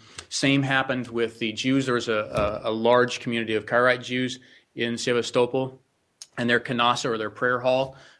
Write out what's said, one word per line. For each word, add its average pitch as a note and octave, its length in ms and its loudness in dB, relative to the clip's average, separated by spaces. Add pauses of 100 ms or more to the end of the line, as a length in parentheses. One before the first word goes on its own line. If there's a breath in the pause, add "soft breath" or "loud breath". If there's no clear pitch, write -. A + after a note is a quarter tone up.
(280 loud breath)
Same C#3 360 2
happened C3 420 -2
with A#2 320 -2
the A2 140 -2
Jews. C3 340 0
There B2 80 0
was A#2+ 140 -2
a, G#2+ 560 -2
a, A2+ 60 -2
a - 20 0
large A#2+ 480 4
community A2+ 340 -2
of G#2+ 120 -2
Karaite B2 360 2
Jews B2+ 380 -4 (340 soft breath)
in A#2 240 -4
Sevastopol, B2 800 0 (560)
and A#2+ 140 0
their A#2+ 80 4
Kanasa, A#2+ 520 0
or A2 80 -2
their G#2+ 120 -6
prayer B2 300 -2
hall, C3 340 0 (240 loud breath)